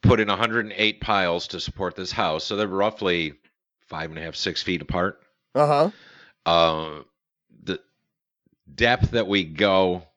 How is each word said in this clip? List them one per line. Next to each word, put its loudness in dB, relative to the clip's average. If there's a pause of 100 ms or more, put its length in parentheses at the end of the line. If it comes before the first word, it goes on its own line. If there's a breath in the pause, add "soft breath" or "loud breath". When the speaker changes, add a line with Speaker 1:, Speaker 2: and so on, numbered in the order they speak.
Speaker 1:
put 6
in 0
a 2
hundred 0
and -12
eight 0
piles 0
to -8
support -6
this -10
house, -2
so -6
they're -2
roughly -2 (540)
five -10
and -14
a -12
half, -12
six -6
feet -4
apart. -4 (360)
Speaker 2:
Uh-huh. 2 (560 loud breath)
Speaker 1:
Uh, 2 (640)
the -6 (920)
depth 2
that 0
we 2
go 2 (140)